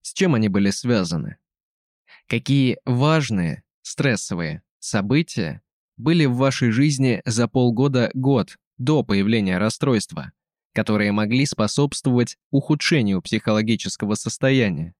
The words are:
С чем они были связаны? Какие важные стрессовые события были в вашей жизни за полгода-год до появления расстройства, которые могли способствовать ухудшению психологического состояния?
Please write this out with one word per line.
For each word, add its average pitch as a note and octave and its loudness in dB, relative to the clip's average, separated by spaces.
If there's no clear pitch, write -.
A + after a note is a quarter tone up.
С - -16
чем F3+ 2
они A2 2
были G2 2
связаны? F2 -2
Какие C3 0
важные B2 0
стрессовые F2+ -4
события G#2+ -2
были D#3 2
в B2 0
вашей C3 0
жизни C3 2
за A#2 0
полгода-год B2+ 0
до C#3+ 2
появления G2 2
расстройства, G#2+ -2
которые G#2 0
могли G#2+ 0
способствовать B2 0
ухудшению C3+ 0
психологического G#2+ -2
состояния? G#2 0